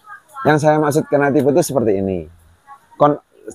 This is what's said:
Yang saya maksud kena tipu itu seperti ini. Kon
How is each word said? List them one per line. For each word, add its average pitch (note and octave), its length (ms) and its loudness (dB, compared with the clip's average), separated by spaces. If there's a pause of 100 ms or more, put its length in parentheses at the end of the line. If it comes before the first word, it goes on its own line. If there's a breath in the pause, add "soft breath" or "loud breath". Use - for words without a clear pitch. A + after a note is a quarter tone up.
(420)
Yang D3+ 160 4
saya D3+ 240 2
maksud D3 240 -2
kena C#3+ 240 0
tipu B2+ 240 0
itu F3 80 2
seperti A2 400 -2
ini. F2+ 240 -4 (720)
Kon D3 160 2 (400)